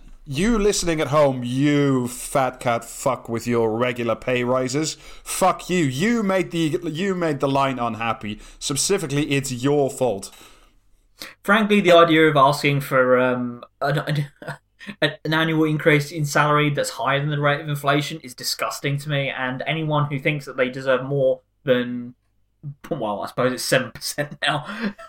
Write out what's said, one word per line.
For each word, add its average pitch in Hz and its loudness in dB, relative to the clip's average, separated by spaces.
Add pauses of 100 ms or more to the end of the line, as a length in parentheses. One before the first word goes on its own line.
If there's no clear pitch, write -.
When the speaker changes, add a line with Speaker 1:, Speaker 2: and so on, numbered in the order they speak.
(260)
Speaker 1:
You 190 0
listening 196 0
at 143 -2
home, 139 4
you 135 2
fat 127 -2
cat 117 0
fuck - -4
with 117 -6
your 113 2
regular 120 -2
pay 123 -2
rises. 131 -2 (280)
Fuck - 0
you. 175 2
You 196 0
made 190 0
the, 165 0
you 180 -2
made 160 -2
the 143 0
line 135 0
unhappy. 110 -4 (180)
Specifically, 143 -2
it's 139 -2
your 135 2
fault. 104 -4 (1120)
Speaker 2:
Frankly, 208 4
the 175 6
idea 160 8
of 147 2
asking 143 4
for, 127 4
um, 123 -2 (200)
an, 143 -2
an, 147 -2 (760)
<laughs> 151 -2
an 156 -2
annual 160 2
increase 151 2
in 156 -4
salary 147 2
that's 139 -2
higher 135 -2
than 151 -2
the 147 -2
rate 147 2
of 160 -10
inflation 143 -2
is 123 -16
disgusting - -4
to 143 -10
me, 139 -2
and 127 -6
anyone 151 0
who 147 -4
thinks 151 -2
that 131 -10
they 127 0
deserve 131 0
more 131 0 (220)
than, 123 0 (760)
well, 107 -4
I 98 -6
suppose 127 -2
it's 120 -8
seven 123 0
percent - -8
now, 202 -4 (140)